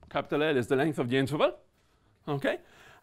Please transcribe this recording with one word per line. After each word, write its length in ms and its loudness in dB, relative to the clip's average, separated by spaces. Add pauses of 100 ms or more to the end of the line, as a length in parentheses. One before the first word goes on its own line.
Capital 340 -2
L 140 2
is 100 0
the 80 2
length 240 0
of 100 -2
the 80 2
interval. 400 0 (680)
Okay? 320 -2 (440)